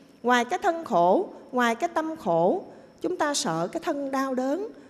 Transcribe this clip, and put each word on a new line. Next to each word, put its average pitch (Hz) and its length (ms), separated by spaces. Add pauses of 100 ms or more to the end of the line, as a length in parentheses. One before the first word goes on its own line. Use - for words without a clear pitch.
(240)
Ngoài 240 220
cái 359 180
thân 330 220
khổ, 196 440 (220)
ngoài 240 240
cái 339 140
tâm 320 260
khổ, 180 480 (380)
chúng 359 160
ta 294 160
sợ 170 380
cái 330 140
thân 285 260
đau 269 240
đớn, 277 320 (220)